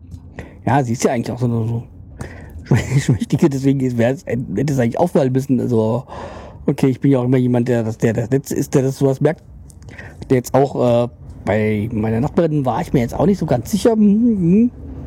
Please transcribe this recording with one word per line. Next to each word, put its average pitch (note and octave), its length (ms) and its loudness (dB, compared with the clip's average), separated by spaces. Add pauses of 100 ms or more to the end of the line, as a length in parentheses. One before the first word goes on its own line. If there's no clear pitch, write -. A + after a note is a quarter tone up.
(640)
Ja, C#3 180 4
sie A#2 120 -2
ist - 100 -2
ja E3 80 4
eigentlich A#2+ 180 -2
auch A#2+ 80 -6
so, A#2+ 100 0
so A#2 360 -2 (840)
<laughs> B2 80 4 (220)
Schmächtige, C#3 500 2
deswegen C#3 320 0
ist, B2 180 -2
wär's, B2 280 0
hätte A#2+ 460 -4
es C3+ 60 0
eigentlich A#2 200 0
auffallen E3 340 2
müssen. C3 280 0
Also, A#2 440 0 (640)
okay, C#3+ 220 2
ich B2+ 120 -2
bin C#3 120 4
ja B2+ 60 4
auch B2 60 0
immer C3 120 2
jemand, B2 320 2
der A#2 160 2
das, A2 140 -6
der A#2 140 2
das A#2+ 180 -2
Letzte C#3 240 -2
ist, - 200 -2
der C#3 80 4
das C3+ 160 -2
sowas C3+ 220 0
merkt. D3+ 220 0 (840)
Der B2+ 100 4
jetzt - 160 -4
auch, B2 500 2
äh, A#2+ 40 -4 (360)
bei G#2+ 480 0
meiner A2 280 -2
Nachbarin D3+ 440 0
war A#2+ 160 -2
ich - 120 -8
mir C#3+ 80 4
jetzt A#2+ 140 -2
auch C#3 120 0
nicht G3 120 2
so D#3+ 80 -4
ganz B2 240 -2
sicher. A3+ 220 2
Hm, A3 80 2
hm, G#3 380 4
hm. G3 320 4 (360)